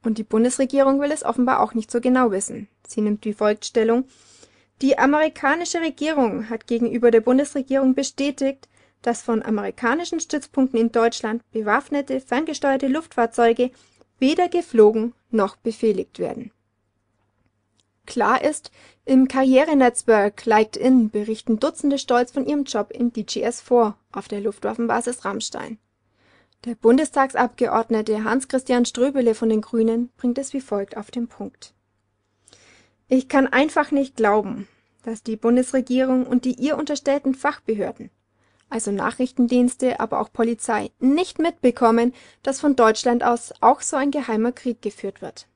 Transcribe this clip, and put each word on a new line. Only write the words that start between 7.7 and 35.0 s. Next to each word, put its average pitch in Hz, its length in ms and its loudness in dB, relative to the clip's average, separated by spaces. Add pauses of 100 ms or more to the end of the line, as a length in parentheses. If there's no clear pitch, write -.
bestätigt, 277 760 -4 (320)
dass 233 220 -4
von 226 180 -2
amerikanischen 233 800 -4
Stützpunkten 269 600 -2
in 226 120 0
Deutschland 233 580 -2
bewaffnete, 262 720 -4
ferngesteuerte 277 680 -2
Luftfahrzeuge 247 840 0 (480)
weder 339 300 2
geflogen 226 640 4 (180)
noch 202 240 0
befehligt 214 640 -4
werden.“ - 320 -8 (1600)
Klar 233 360 0
ist, - 280 -4 (340)
im 262 220 6
Karrierenetzwerk 262 1160 2
LinkedIn 220 680 2
berichten 214 480 -4
Dutzende 285 380 -2
stolz 247 340 0
von 269 140 -4
ihrem 285 200 -2
Job 208 260 -6
im 240 220 -4
D 214 100 -8
G - 180 -6
S 233 200 -4
four 247 340 2 (160)
auf - 160 -12
der 202 140 -8
Luftwaffenbasis 226 840 -4
Rammstein. 202 540 -10 (880)
Der 240 100 -8
Bundestagsabgeordnete 233 1500 0
Hans-Christian 247 640 0
Ströbele 247 480 0
von 226 160 -2
den 214 120 0
Grünen 226 560 0
bringt 247 220 -2
es 277 120 -8
wie 269 100 -6
folgt 202 360 -6
auf 214 120 -14
den 240 180 -8
Punkt: - 460 -16 (1300)
„Ich 262 220 0
kann 269 180 2
einfach 294 440 0
nicht 277 260 -2
glauben, 202 500 0 (360)